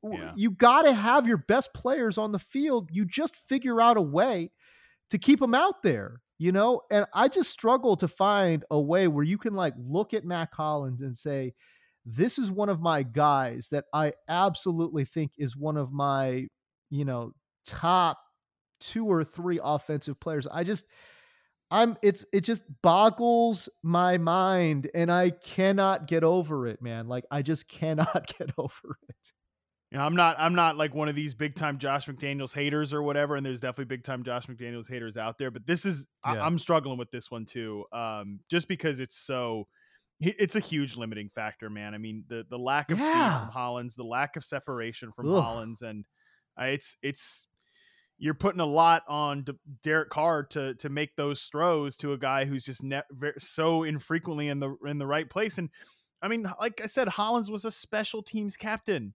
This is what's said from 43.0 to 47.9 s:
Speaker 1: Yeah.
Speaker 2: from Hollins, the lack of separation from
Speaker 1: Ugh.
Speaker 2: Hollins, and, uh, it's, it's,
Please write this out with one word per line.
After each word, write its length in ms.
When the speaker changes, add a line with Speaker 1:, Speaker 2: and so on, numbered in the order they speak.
Speaker 1:
Yeah. 340
Speaker 2:
from 100
Hollins, 440
the 100
lack 320
of 100
separation 680
from 160
Speaker 1:
Ugh. 140
Speaker 2:
Hollins, 400
and, 240
uh, 60
it's, 380
it's, 440